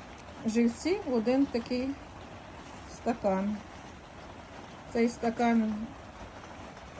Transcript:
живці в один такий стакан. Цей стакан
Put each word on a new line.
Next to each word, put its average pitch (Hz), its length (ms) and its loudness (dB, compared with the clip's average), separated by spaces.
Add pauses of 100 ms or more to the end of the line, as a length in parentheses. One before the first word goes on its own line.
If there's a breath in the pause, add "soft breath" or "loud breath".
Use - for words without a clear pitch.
(460)
живці 233 520 4 (100)
в 262 60 2
один 247 320 6
такий 247 440 0 (1040)
стакан. 208 640 2 (1400)
Цей 233 160 6
стакан 233 640 4 (1300)